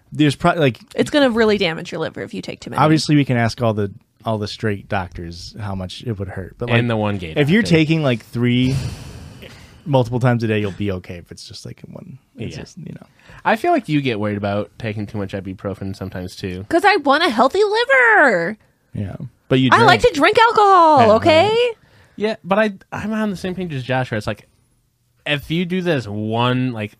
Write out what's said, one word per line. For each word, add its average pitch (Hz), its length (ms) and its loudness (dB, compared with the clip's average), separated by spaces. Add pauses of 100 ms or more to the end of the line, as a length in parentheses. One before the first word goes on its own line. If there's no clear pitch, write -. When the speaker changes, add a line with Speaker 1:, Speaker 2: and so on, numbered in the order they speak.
(120)
Speaker 1:
there's 143 240 2
pro-, 175 200 2
like, 143 240 0 (160)
Speaker 2:
It's 240 160 0
gonna 285 180 4
really 214 280 2
damage 170 340 -4
your 156 100 -8
liver - 200 -8
if 98 120 -10
you 185 80 -10
take - 200 -14
too - 100 -14
many. 123 100 0
Speaker 1:
obviously, 156 340 4
we 143 100 4
can 127 120 0
ask 117 240 0
all 113 120 2
the, 101 200 -2 (320)
all 113 120 -2
the 104 120 -6
straight 104 400 -6
doctors 87 680 -8
how 101 160 -8
much 92 280 -10
it 117 160 -6
would 98 100 -6
hurt. - 280 -14
But, 120 120 -8
like, 117 100 2
Speaker 3:
And 120 100 -2
the 113 80 0
one 104 220 -2
gay 85 180 -10
Speaker 1:
if 143 120 2
you're 208 120 4
Speaker 3:
doctor. 175 140 2
Speaker 1:
taking, 160 280 2
like, 123 220 0
three 123 500 0 (1120)
multiple 127 340 0
times 120 240 2
a 113 40 -2
day, 107 120 0
you'll 101 120 -2
be 98 200 -4
okay 92 240 -10
if 85 160 -18
it's - 160 -20
just, - 180 -18
like, - 220 -16
one. - 320 -18 (160)
It's 220 200 -12
Speaker 3:
Yeah. - 80 -12
Speaker 1:
just, - 140 -20
you 160 220 -16
know. - 80 -20 (380)
Speaker 3:
I - 100 2
feel 349 160 -2
like 330 160 0
you 147 140 0
get 120 180 -2
worried 104 180 -2
about 101 400 -4
taking 107 300 -6
too 107 100 -10
much 98 140 -6
ibuprofen 98 640 -8
sometimes, 95 400 -10
too. 92 320 -8
Speaker 2:
'Cause 339 180 0
I 403 120 4
want 285 260 2
a 359 60 2
healthy 262 340 2
liver. 415 960 2 (360)
Speaker 1:
Yeah. 101 220 -8 (320)
But 131 120 4
you 131 120 4
Speaker 2:
I 370 120 6
like 392 180 6
Speaker 1:
drink. 480 120 4
Speaker 2:
to 311 60 -6
drink 370 180 4
alcohol, 392 680 6
Speaker 1:
Yeah, 208 80 6
Speaker 2:
okay? 320 320 4
Speaker 1:
right. 466 260 0 (440)
Speaker 3:
Yeah, 214 260 -2
but 190 160 0
I, 214 140 0 (180)
I'm - 220 -6
on 214 180 -2
the 185 60 -6
same 185 180 -6
page 180 180 -8
as 131 100 -4
Josh, 127 280 -2
where 113 60 -2
it's 107 100 -6
like, 107 200 -8 (800)
if 147 240 -4
you 170 160 0
do 180 160 -4
this 151 260 -2
one, 117 640 -2
like, 107 280 -8